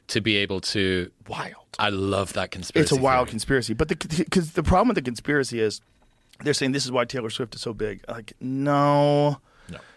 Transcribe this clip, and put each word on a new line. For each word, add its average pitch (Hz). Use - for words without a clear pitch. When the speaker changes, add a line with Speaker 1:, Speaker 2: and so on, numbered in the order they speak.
Speaker 1:
to -
be 107
able 98
to 92
Speaker 2:
Wild. -
Speaker 1:
I 104
love 98
that 92
conspiracy 98
Speaker 2:
It's 151
a 135
wild 127
Speaker 1:
theory. -
Speaker 2:
conspiracy. 113
But 147
the, 196
'cause 160
the 175
problem 185
with 226
the 165
conspiracy 127
is 107
they're 139
saying 135
this 135
is 127
why 123
Taylor 120
Swift 117
is -
so 120
big. 104
Like, 113
no. 143
Speaker 1:
No. -